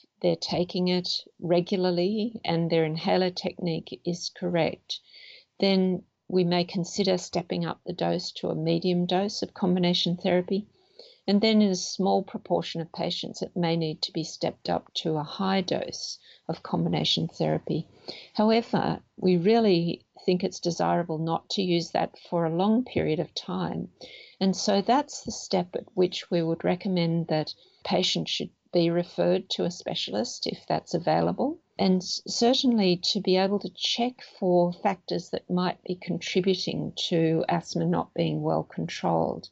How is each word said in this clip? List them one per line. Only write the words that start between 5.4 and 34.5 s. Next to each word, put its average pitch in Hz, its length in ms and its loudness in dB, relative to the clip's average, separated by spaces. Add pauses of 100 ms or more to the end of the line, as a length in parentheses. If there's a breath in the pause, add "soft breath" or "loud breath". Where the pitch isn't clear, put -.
then 185 440 2 (260)
we 185 160 2
may 175 180 2
consider 185 540 0
stepping 180 480 -4
up 165 220 -6
the 180 60 -6
dose 170 400 -2
to - 160 -6
a 160 60 -2
medium 170 520 2
dose 190 360 -2
of - 120 -6
combination 175 600 2
therapy. 180 500 0 (600 loud breath)
And 202 140 4
then 214 220 6
in 202 80 6
a 185 60 2
small 190 460 0
proportion 170 580 -4
of 165 120 -8
patients, - 480 -6
it - 160 -8
may 170 200 2
need 160 260 -2
to - 100 -6
be 160 120 -4
stepped - 440 -6
up - 260 -4
to 160 220 -2
a 151 60 -2
high 190 400 -2
dose - 560 -6 (300 loud breath)
of 165 140 -8
combination 165 640 0
therapy. 156 580 -2 (480 loud breath)
However, 220 640 2 (160)
we 185 200 4
really 180 680 4 (220)
think 185 180 2
it's - 160 -4
desirable 170 580 0
not 165 300 -2
to 208 140 -2
use 170 300 0
that 165 260 -2 (100)
for 170 160 0
a 160 100 0
long 220 300 2
period 160 360 0
of - 140 -6
time. 175 540 -6 (500 loud breath)
And 190 160 2
so 196 280 2
that's 262 400 0
the 226 100 -8
step 180 420 -4
at - 200 -8
which - 360 0
we 175 120 2
would 165 200 0
recommend 170 640 0
that 156 260 -2 (300 soft breath)
patients - 460 0
should - 200 -6 (220)
be 170 180 4
referred 175 600 0
to 180 140 -2
a 175 60 -2
specialist - 760 -6
if - 220 -6
that's - 260 -4
available, 170 640 0 (180)
and 185 260 2
s-, - 260 -8
certainly 226 760 2
to - 180 -2
be 185 160 2
able 196 220 2
to 185 160 -8
check - 480 -4 (160)
for 180 340 4